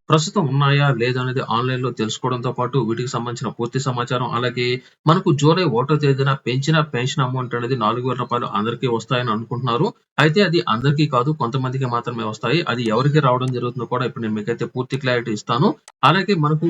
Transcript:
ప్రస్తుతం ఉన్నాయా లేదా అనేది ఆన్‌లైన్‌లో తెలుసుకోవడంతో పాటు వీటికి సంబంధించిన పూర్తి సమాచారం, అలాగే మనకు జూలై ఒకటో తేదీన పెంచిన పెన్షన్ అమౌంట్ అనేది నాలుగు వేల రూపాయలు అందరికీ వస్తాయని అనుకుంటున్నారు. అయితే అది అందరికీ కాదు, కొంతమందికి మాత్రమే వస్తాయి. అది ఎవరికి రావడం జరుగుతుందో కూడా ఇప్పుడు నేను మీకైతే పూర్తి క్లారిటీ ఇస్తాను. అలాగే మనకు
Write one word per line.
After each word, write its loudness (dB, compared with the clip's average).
ప్రస్తుతం 2
ఉన్నాయా 2
లేదా 0
అనేది -2
ఆన్‌లైన్‌లో -2
తెలుసుకోవడంతో -4
పాటు -2
వీటికి -2
సంబంధించిన -6
పూర్తి -4
సమాచారం, -2
అలాగే -2
మనకు 4
జూలై 4
ఒకటో 2
తేదీన 2
పెంచిన 0
పెన్షన్ -2
అమౌంట్ -4
అనేది -2
నాలుగు 0
వేల -2
రూపాయలు -4
అందరికీ -2
వస్తాయని -2
అనుకుంటున్నారు. -2
అయితే 6
అది 2
అందరికీ 2
కాదు, 0
కొంతమందికి -2
మాత్రమే -4
వస్తాయి. 0
అది -2
ఎవరికి 4
రావడం 2
జరుగుతుందో -4
కూడా -2
ఇప్పుడు -6
నేను -2
మీకైతే -4
పూర్తి -6
క్లారిటీ -2
ఇస్తాను. 0
అలాగే 4
మనకు 2